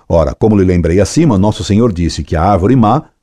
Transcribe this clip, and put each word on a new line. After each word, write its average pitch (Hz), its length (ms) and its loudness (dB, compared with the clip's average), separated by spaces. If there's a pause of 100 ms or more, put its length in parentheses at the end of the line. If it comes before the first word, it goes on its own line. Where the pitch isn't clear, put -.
Ora, 80 240 0
como 107 240 0
lhe 95 80 2
lembrei 87 360 0
acima, 139 380 0
Nosso 101 260 -2
Senhor 110 280 0
disse 82 300 -4
que 82 140 -6
a 78 60 -2
árvore 101 340 0
má 120 280 0 (180)